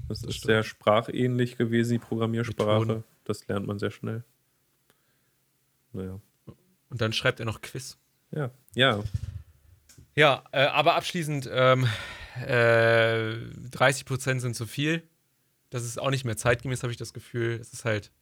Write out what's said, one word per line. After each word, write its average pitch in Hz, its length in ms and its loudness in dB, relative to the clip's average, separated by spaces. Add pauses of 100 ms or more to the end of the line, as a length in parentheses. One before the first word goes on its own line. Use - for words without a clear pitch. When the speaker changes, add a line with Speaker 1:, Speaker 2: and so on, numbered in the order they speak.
Speaker 1:
das - 140 -8
Speaker 2:
Das - 80 -8
Speaker 1:
ist - 60 -6
Speaker 2:
stimmt. - 100 -12
Speaker 1:
sehr 110 160 4
sprachähnlich 123 960 0
gewesen, 117 340 2
die 120 60 2
Programmiersprache. 113 840 0
Speaker 2:
Methoden. 110 240 -2 (200)
Speaker 1:
Das - 220 -6
lernt 101 200 -4
man 101 120 -4
sehr 107 120 -2
schnell. 113 340 -8 (1700)
Naja. 92 260 -10 (720)
Speaker 2:
Und 113 140 -8
dann 110 100 -2
schreibt - 280 -2
er 113 60 -6
noch 107 140 -6
Quiz. - 380 -14 (340)
Speaker 1:
Ja, 147 180 -4 (240)
ja. 120 280 4 (1120)
Speaker 2:
Ja, 147 340 4
äh, 139 160 2
aber 151 300 4
abschließend, 151 560 -4
ähm, 127 340 6 (580)
äh, 113 920 4 (340)
dreißig 135 340 2
Prozent 131 360 -2
sind 120 160 -4
zu 113 100 -8
viel. 156 360 -2 (680)
Das 120 140 -6
ist 117 140 -8
auch 135 120 -2
nicht 135 140 -2
mehr 113 120 -4
zeitgemäß, 123 460 -2
hab 123 80 -4
ich 117 60 -8
das - 180 -12
Gefühl. 117 460 -6
Es 113 120 -18
ist - 120 -12
halt, 107 260 -2 (100)